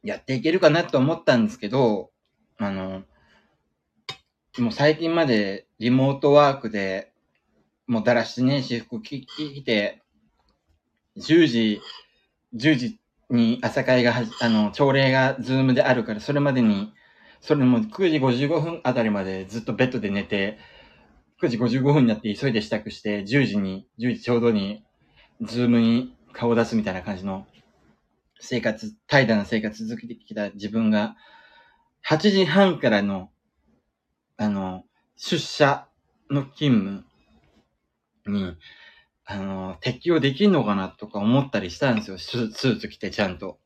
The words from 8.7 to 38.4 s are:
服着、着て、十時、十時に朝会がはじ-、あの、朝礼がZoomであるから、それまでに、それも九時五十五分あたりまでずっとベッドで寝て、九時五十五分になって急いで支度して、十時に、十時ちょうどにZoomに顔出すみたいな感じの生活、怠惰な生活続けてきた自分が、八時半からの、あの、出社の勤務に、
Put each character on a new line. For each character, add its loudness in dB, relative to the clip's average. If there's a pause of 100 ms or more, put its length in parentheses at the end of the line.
服 -12
着、 -14
着 -12
て、 -2 (1120)
十 4
時、 0 (720)
十 0
時 -6 (300)
に 2
朝 -2
会 2
が 2
は -2
じ-、 -10 (100)
あ 0
の、 2
朝 2
礼 2
が 2
Zoom 2
で 4
あ 2
る 0
か -6
ら、 -6
そ -6
れ 2
ま 2
で 0
に、 2 (480)
そ 0
れ 2
も 4
九 -2
時 0
五 2
十 0
五 0
分 -6
あ 0
た 0
り 0
ま -2
で -6
ず -10
っ -20
と -8
ベ 2
ッ -4
ド -6
で -4
寝 -4
て、 -4 (840)
九 0
時 -2
五 0
十 0
五 2
分 6
に 6
な 2
っ -14
て -4
急 -4
い 0
で 0
支 -12
度 -4
し -16
て、 -4
十 2
時 -4
に、 -4 (120)
十 -2
時 -8
ち -6
ょ 2
う 2
ど 2
に -4 (560)
Zoom 2
に 2 (180)
顔 0
出 2
す -4
み 0
た -4
い -6
な -8
感 -8
じ -12
の -8 (920)
生 -6
活、 -6 (100)
怠 4
惰 2
な 0
生 -2
活 -8
続 -8
け -16
て -14
き -20
た -6
自 -12
分 0
が、 0 (840)
八 2
時 4
半 4
か 2
ら 2
の、 -6 (1080)
あ -2
の、 -6 (320)
出 -4
社 0 (440)
の -2
勤 0 (1200)
務 -4
に、 -6 (680)